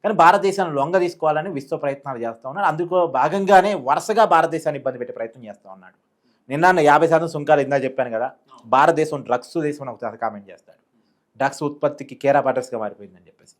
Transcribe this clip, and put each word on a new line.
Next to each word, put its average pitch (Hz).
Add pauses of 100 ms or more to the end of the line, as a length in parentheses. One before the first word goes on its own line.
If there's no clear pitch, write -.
కానీ 220
భారతదేశాన్ని 185
లొంగ 156
తీసుకోవాలని 160
విశ్వ 147
ప్రయత్నాలు 139
చేస్తా 117
ఉన్నాడు. 185
అందులో 170
భాగంగానే 190
వరుసగా 170
భారతదేశాన్ని 165
ఇబ్బంది 127
పెట్టే 120
ప్రయత్నం 113
చేస్తా 101
ఉన్నాడు. 92 (520)
నిన్న 170
యాభై 151
శాతం 165
సుంకాలు 147
ఇందా 139
చెప్పాను 131
కదా, 120 (340)
భారతదేశం 147
డ్రగ్స్ 123
దేశం 147
అని 127
ఒకసారి 110
కామెంట్ 101
చేస్తాడు, - (560)
డ్రగ్స్ 135
ఉత్పత్తికి 143
కేర్ 139
ఆఫ్ 131
అడ్రస్గా 127
మారిపోయిందని 95
చెప్పేసి. -